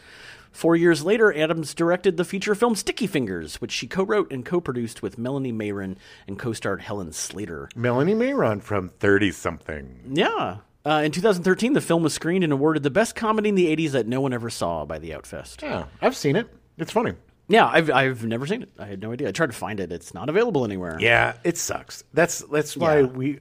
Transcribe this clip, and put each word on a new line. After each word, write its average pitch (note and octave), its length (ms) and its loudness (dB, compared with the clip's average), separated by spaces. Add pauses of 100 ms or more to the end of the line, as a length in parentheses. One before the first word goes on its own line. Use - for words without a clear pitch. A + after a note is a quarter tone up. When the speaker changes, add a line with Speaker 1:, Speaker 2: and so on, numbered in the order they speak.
(520)
Speaker 1:
Four E3 240 4
years E3 300 4
later, G#3+ 280 6
Adams D#3 400 0
directed F3 440 2
the F3 80 2
feature G3 300 -2
film A#3 200 2
Sticky - 320 -4
Fingers, F#2 540 -4
which A#2 100 -8
she - 140 -6
co-wrote F#3+ 460 0
and B2+ 120 -6
co-produced B2+ 600 -4
with G2 140 -6
Melanie B2+ 360 -4
Mayron G2+ 440 -4 (300)
and G2 120 -10
co-starred A2 420 -4
Helen G2 320 -8
Slater. D#2+ 600 -10
Speaker 2:
Melanie B2 400 2
Mayron A3 460 0
from F#2+ 280 -4
Thirty G2+ 420 4
Something. D2 680 -8 (140)
Speaker 1:
Yeah. E3+ 440 0 (280)
Uh, D3+ 200 2
in D3+ 60 0
two F3 100 -4
thousand F#3 220 4
thirteen, G3 300 2
the G3 80 4
film E3 220 2
was D3 100 2
screened F3+ 300 0
and D#3 80 2
awarded D3 320 2
the C#3+ 60 2
best G3 260 0
comedy A3 340 0
in G3+ 60 2
the F3+ 120 4
eighties D#3 260 0
that A#2 140 2
no B2+ 120 0
one C3+ 140 0
ever A#2 160 -4
saw E2+ 340 -2
by D#2 160 -8
the D#2+ 120 -10
Outfest. - 500 -14
Speaker 2:
Yeah, C3 240 -6 (160)
I've A#3+ 160 2
seen C#3+ 180 2
it. A#3 120 0 (300)
It's E3 140 -8
funny. G3+ 220 0 (360)
Speaker 1:
Yeah, G#3 160 6
I've, D3 240 2
I've B2+ 360 2
never A#2 200 -4
seen G#3+ 180 -4
it. - 140 -18
I F#2+ 100 -14
had G2 140 -12
no A2 120 -8
idea. B2+ 160 -4
I - 20 -4
tried D#3 200 0
to - 40 -12
find G2 240 -6
it. F2 100 -4
It's E2+ 240 -10
not F#2 140 -10
available E3+ 380 2
anywhere. F2+ 340 -4
Speaker 2:
Yeah, A#2 320 4 (140)
it E3 120 -2
sucks. - 460 -8 (100)
That's, E3 260 2 (120)
that's D3 240 -2
why D3+ 240 4
Speaker 1:
Yeah. C3+ 60 6
Speaker 2:
we, C3 360 -4